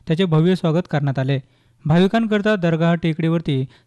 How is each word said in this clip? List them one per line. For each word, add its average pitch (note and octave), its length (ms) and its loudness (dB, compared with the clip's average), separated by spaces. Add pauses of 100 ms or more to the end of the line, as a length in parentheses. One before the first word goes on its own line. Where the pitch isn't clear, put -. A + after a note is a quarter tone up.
त्याचे E3 180 0
भव्य E3+ 300 2
स्वागत E3+ 360 0
करण्यात C#3 280 -2
आले. C3+ 200 -2 (460)
भाविकांकरता G3+ 680 2
दरगाह E3 380 0
टेकडीवरती E3 720 -2 (220)